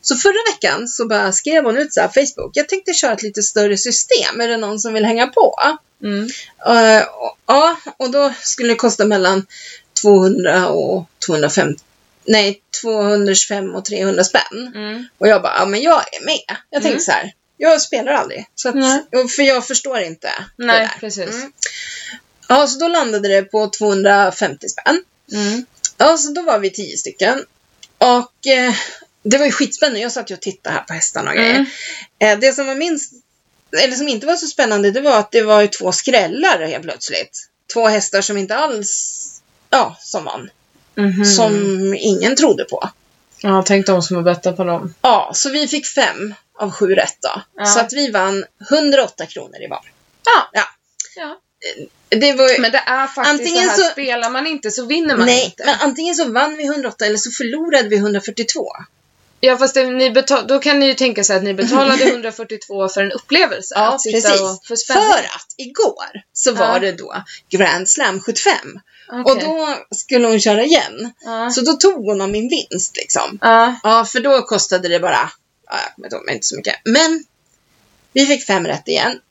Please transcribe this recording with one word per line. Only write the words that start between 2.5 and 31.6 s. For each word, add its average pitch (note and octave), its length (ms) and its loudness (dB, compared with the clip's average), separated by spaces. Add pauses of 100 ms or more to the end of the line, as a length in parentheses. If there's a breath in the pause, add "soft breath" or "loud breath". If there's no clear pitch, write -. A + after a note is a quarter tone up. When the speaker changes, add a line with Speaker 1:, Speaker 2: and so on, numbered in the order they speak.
Speaker 1:
"Jag D4 160 -2
tänkte F#4+ 240 -4
köra C4 200 0
ett G#3 100 -8
lite G#3 180 -6
större G3+ 360 0
system. - 640 0
Är A#3 60 -2
det A#3 100 -2
någon G#3 220 -6
som A3 140 -6
vill G#3+ 120 0
hänga A#3 220 2
på?" - 280 2 (480)
Speaker 2:
Mm. G#3 260 -4 (380 loud breath)
Speaker 1:
Eh, A3+ 400 6
och, - 380 -10
ja, D#4 300 4 (220)
och B3+ 140 -4
då C#4 300 2
skulle - 280 -4
det A#3 60 2
kosta A3 300 2
mellan F#3+ 400 2 (560 loud breath)
tvåhundra F#3 680 4
och E3 380 -2 (200)
tvåhundrafemtio, D3+ 580 0 (420)
nej, G3+ 360 2 (200)
tvåhundratjugofem G3+ 920 0
och F#3+ 100 -10
trehundra F#3+ 380 0
spänn. A#3+ 520 -4
Speaker 2:
Mm. G#3+ 320 -12 (100)
Speaker 1:
Och F#3+ 100 2
jag G#3 140 6
bara, - 160 -4
"Ja, F3+ 80 2
men G3+ 160 -2
jag D#4 200 4 (140)
är - 100 -12
med." - 320 -6 (120)
Jag C#4+ 120 -4
tänkte D4 80 0
Speaker 2:
Mm. B3+ 100 -2
Speaker 1:
så - 120 -2
här, A#2 220 -2 (240)
jag D#4 240 4
spelar B3+ 300 -4
aldrig. - 340 -4 (100)
Så - 140 -6
att, A#3+ 60 -4
Speaker 2:
Nej. C4+ 260 2 (220)
Speaker 1:
och, B3 80 -4
för C#4+ 120 2
jag C4 240 2
förstår B3+ 320 -4
inte E3 280 -8 (300)
det A#3+ 80 -8
Speaker 2:
Nej, A#3 140 4
Speaker 1:
där. A3 200 -4
Speaker 2:
precis. G3+ 340 -8
Speaker 1:
Mm. C4 180 -12 (960 loud breath)
Ja, C#4 200 6
så C4 120 -6
då E4 80 0
landade A#3 400 0
det G3 140 4
på G#3+ 260 -2
tvåhundrafemtio G3 1040 0
spänn. - 340 -2 (300)
Speaker 2:
Mm. G#3 320 -2 (320)
Speaker 1:
Ja, D#4 200 4
så D4+ 140 -4
då D#4 100 -6
var C#4+ 180 0
vi G3 100 -2
tio F#3 280 -10
stycken. - 480 -4 (520)
Och, B3 500 2
eh, B3+ 260 4 (500 loud breath)
det A3 140 4
var D4 80 4
ju C4+ 60 2
skitspännande. A3 480 -2
Jag A#3 120 -6
satt A3 200 -10
ju F#3 40 -10
och F3+ 60 -18
tittade F#3 340 -8
här - 80 -4
på - 100 -12
hästarna - 380 -4
och - 60 0
grejer. A#3 180 2
Speaker 2:
Mm. C#4 100 2 (540 loud breath)